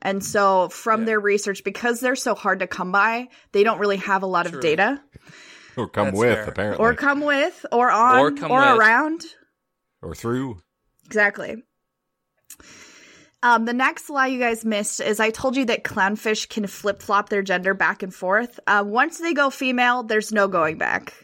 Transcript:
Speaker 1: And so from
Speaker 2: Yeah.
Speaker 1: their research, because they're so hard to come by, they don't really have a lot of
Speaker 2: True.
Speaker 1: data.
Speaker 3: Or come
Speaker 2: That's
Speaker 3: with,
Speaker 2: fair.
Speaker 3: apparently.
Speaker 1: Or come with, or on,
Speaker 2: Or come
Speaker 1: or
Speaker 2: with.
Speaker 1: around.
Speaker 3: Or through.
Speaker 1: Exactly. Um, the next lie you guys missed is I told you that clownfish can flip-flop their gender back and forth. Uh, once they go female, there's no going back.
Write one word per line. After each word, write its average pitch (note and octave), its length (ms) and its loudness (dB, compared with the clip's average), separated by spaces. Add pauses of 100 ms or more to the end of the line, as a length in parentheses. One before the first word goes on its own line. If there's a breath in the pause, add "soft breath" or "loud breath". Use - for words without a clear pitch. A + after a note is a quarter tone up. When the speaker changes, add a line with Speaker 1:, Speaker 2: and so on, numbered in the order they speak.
Speaker 1:
And G3 220 -4
so F#3+ 460 2
from A3 320 -2
Speaker 2:
Yeah. A3 40 -4
Speaker 1:
their A3 140 0
research, G3+ 440 -2
because A#3 360 -4
they're B3+ 160 0
so A#3 180 -2
hard F#3+ 260 -2
to F#3 60 -4
come F#3 260 -8
by, A3+ 360 0 (240 soft breath)
they G3+ 100 4
don't A3 160 2
really G3+ 200 0
have F#3+ 240 -2
a G3 40 -4
lot F3+ 200 0
of E3+ 60 -8
Speaker 2:
True. C#3+ 100 -10
Speaker 1:
data. F#3 400 2 (760 loud breath)
Speaker 3:
Or A2 120 -4
come G#2 180 0
Speaker 2:
That's G2 120 -2
Speaker 3:
with, A#2 160 4
Speaker 2:
fair. G#2+ 100 -2
Speaker 3:
apparently. G#2 400 -2
Speaker 1:
Or A#3 100 4
come C#4+ 260 0
with, D4 520 -2
or B3 180 4
on, A#3+ 300 6
Speaker 2:
Or C4+ 120 4
come E3+ 180 -4
Speaker 1:
or B3+ 100 4
Speaker 2:
with. C4+ 180 6
Speaker 1:
around. C4 440 4 (800)
Speaker 3:
Or E2+ 120 -10
through. A#2+ 460 -4 (460)
Speaker 1:
Exactly. G#3 560 -2 (1800 loud breath)
Um, A#3 200 4
the A#3+ 80 -4
next C4 360 -2
lie C4+ 200 0
you C4 100 -4
guys A#3 260 -2
missed G#3+ 360 -4
is G#3+ 180 -2
I A3 120 2
told B3 260 -2
you C4+ 80 0
that A3 180 -2
clownfish G#3+ 680 -2
can G#3 200 -6
flip-flop G#3 600 -2
their G3+ 140 -2
gender F#3+ 320 0
back F#3+ 300 -2
and F#3+ 100 -10
forth. G#3 540 -2
Uh, G#3 180 2
once B3+ 320 0
they E4 160 -2
go C#4 160 2
female, B3 540 0
there's G#3+ 260 -2
no G#3+ 160 2
going D#3+ 320 0
back. D#2+ 340 -4 (120)